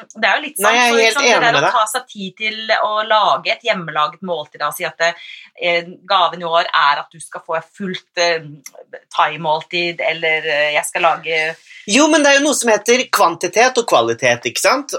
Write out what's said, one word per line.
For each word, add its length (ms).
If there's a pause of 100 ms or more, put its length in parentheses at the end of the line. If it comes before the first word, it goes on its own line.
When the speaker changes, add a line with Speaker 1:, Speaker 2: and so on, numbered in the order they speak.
(140)
Speaker 1:
det 100
er 120
jo 60
litt 160
Speaker 2:
Nei, 120
Speaker 1:
sånn, 40
Speaker 2:
jeg 120
er 100
Speaker 1:
så, 60
Speaker 2:
helt 140
Speaker 1:
sånn 60
det 120
Speaker 2:
enig 60
Speaker 1:
der 120
Speaker 2:
med 100
Speaker 1:
å 40
Speaker 2:
deg. 60
Speaker 1:
ta 140
seg 220
tid 280
til 340
å 380
lage 440
et 100
hjemmelaget 600
måltid, 380
da, 80
og 60
si 100
at, 160
eh, 840 (240)
gaven 340
i 40
år 280
er 280
at 120
du 80
skal 220
få 160
et 180
fullt, 400
eh, 240 (760)
thai-måltid, 840
eller, 460
eh, 280
jeg 120
skal 160
lage 540 (320)
Speaker 2:
Jo, 200
men 160
det 80
er 80
jo 80
noe 60
som 180
heter 380
kvantitet 680
og 80
kvalitet, 580
ikke 140
sant? 400